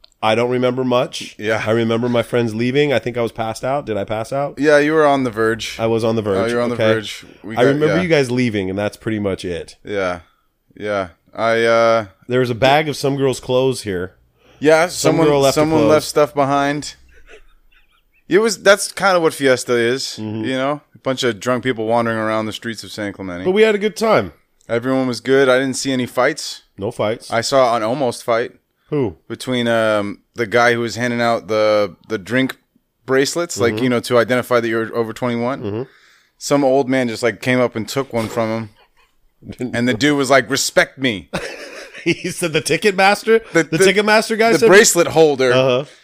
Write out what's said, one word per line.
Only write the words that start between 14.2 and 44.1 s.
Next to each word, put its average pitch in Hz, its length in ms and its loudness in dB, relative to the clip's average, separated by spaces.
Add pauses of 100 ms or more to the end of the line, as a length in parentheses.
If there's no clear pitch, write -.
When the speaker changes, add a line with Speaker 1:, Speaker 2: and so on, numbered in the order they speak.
Speaker 2:
Yeah, 160 280 4
Speaker 1:
Some - 240 0
Speaker 2:
someone, 156 160 4
Speaker 1:
girl 143 140 4
left 135 160 4
her 156 40 4
Speaker 2:
someone 156 200 2
Speaker 1:
clothes. 151 100 4
Speaker 2:
left 151 160 4
stuff 147 260 2
behind. 143 600 -2 (1300)
It 175 100 4
was, 220 240 0
that's 202 280 4
kinda 180 280 0
what 160 140 2
Fiesta 127 420 0
is, 120 460 -2
Speaker 1:
Mm-hmm. 107 240 -8
Speaker 2:
you 131 100 -4
know? 139 260 -4 (140)
A - 40 -20
bunch 131 240 -4
of 113 160 -2
drunk 120 240 -2
people 113 220 -4
wandering 113 320 0
around 110 280 -2
the 104 80 -8
streets 113 300 -12
of 95 80 -18
San 101 200 -8
Clemente. 90 320 -10
Speaker 1:
But 185 80 0
we 214 120 4
had 220 120 4
a 202 40 -4
good 202 180 -4
time. 160 360 0 (360)
Speaker 2:
Everyone 127 380 -2
was 117 120 -4
good. 135 300 4
I 127 100 4
didn't 131 160 -2
see 139 160 -6
any 127 140 -2
fights. - 560 -4 (160)
Speaker 1:
No 98 140 -6
fights. - 400 -6
Speaker 2:
I 113 100 0
saw 123 340 2
an 110 80 -2
almost 120 400 -4
fight 117 300 -2 (360)
Speaker 1:
Who? 127 280 -4 (100)
Speaker 2:
between, 120 400 -4
um, 107 540 0 (140)
the 117 120 -4
guy 120 260 4
who 117 60 -2
was 113 160 -6
handing 120 260 -4
out 117 280 0
the, 107 480 2 (100)
the 110 100 -4
drink 117 400 -4 (480)
bracelets, 139 540 -2
like, 117 140 2
Speaker 1:
Mm-hmm. 110 100 -4
Speaker 2:
you 131 60 0
know, 120 120 0
to 123 160 0
identify 120 440 0
that 117 80 -2
you're 113 260 -4
over 113 160 -4
twenty-one. 123 520 -6
Speaker 1:
Mm-hmm. 107 200 -6 (540)
Speaker 2:
Some 143 260 0
old 135 240 2
man 127 220 0
just, 110 140 -8
like, 110 180 -2
came 127 180 0
up 117 160 0
and 107 120 -6
took - 260 -6
one 113 160 -2
from 113 200 -4
him. 113 200 -6 (880)
Speaker 1:
<laughs> 127 140 -6
Speaker 2:
And 120 140 0
the 127 80 2
dude 143 220 2
was 135 120 0
like, 131 220 4
"Respect - 480 -2
me." 107 340 -4
Speaker 1:
<laughs> - 60 -6 (640)
He 170 280 -4
said 170 220 -6
the 156 80 -2
Ticketmaster? 202 880 2
Speaker 2:
The, 165 120 4
Speaker 1:
The 160 140 -2
Speaker 2:
the 185 80 4
Speaker 1:
Ticketmaster 214 520 2